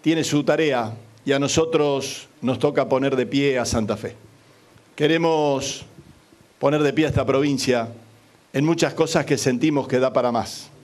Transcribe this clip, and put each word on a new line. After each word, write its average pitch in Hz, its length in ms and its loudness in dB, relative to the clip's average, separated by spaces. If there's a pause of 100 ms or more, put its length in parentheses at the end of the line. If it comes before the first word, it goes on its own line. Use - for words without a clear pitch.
tiene 160 220 2
su 147 200 0
tarea 139 500 0 (320)
y 135 60 -2
a 139 80 2
nosotros 147 880 0 (140)
nos 120 180 -2
toca 139 280 0
poner 135 280 0
de 127 100 0
pie 139 320 0
a 120 80 -2
Santa 110 320 -2
Fe. - 180 -10 (800)
Queremos 151 880 0 (760)
poner 147 240 2
de 139 100 2
pie 156 120 2
a 147 40 -2
esta 135 160 0
provincia 131 640 0 (640)
en 139 120 2
muchas 165 280 0
cosas 156 320 0
que 143 120 0
sentimos 139 500 0
que 127 120 0
da 131 140 0
para 123 180 2
más. - 380 -6 (140)